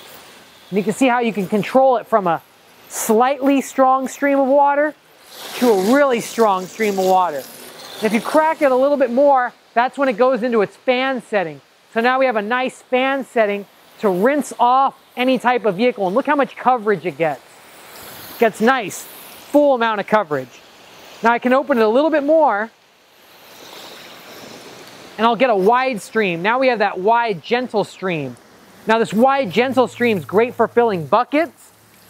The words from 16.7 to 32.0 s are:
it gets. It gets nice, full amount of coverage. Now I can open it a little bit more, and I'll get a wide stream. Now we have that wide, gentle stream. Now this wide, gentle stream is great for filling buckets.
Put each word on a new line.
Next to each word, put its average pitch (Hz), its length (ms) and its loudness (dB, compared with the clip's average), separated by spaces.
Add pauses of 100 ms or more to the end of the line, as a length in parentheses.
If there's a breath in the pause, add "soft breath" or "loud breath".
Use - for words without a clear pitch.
it 143 120 -8
gets. 151 240 -2 (960)
It - 20 -20
gets 226 220 0
nice, 226 420 -2
full - 720 0
amount 226 260 -2
of 170 60 -6
coverage. 151 540 -2 (640)
Now 233 80 2
I 233 80 0
can 247 140 0
open 269 260 0
it 226 40 4
a 220 60 2
little 277 220 2
bit 294 140 0
more, 269 440 2 (2500)
and 214 80 -4
I'll 233 120 2
get 254 140 2
a 214 40 2
wide 233 480 0
stream. 180 400 -4
Now 226 160 0
we 262 80 2
have 240 140 0
that 196 180 -2
wide, 214 460 0
gentle 233 400 -2
stream. 147 520 -8 (520)
Now 226 100 2
this 220 140 -2
wide, 262 400 2
gentle 247 340 0
stream 226 320 -2
is 147 60 -8
great 220 280 0
for 226 140 0
filling 202 400 0
buckets. 247 640 -2 (400)